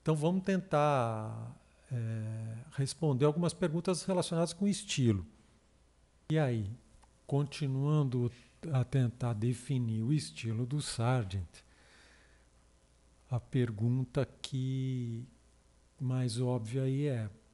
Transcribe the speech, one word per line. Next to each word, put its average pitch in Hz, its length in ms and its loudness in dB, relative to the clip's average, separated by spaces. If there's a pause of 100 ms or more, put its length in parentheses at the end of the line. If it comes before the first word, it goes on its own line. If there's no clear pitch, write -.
Então, 160 140 2
vamos 175 300 2
tentar, 123 1120 0 (360)
é, 113 640 -4 (160)
responder 139 540 2
algumas 156 260 2
perguntas 170 520 0
relacionadas 170 480 0
com - 120 -2
o 202 40 4
estilo. 113 580 2 (1040)
E 156 80 4
aí, 117 320 0 (560)
continuando 139 1040 2 (420)
a 127 100 4
tentar 120 520 0
definir 117 680 -2
o 123 100 2
estilo 117 520 -2
do 139 160 -4
Sargent, 113 840 -2 (1700)
a 123 80 -2
pergunta 120 880 -2 (140)
que 131 840 -4 (760)
mais 127 400 -2
óbvia 123 420 -2
aí 135 240 0
é 117 220 -2 (260)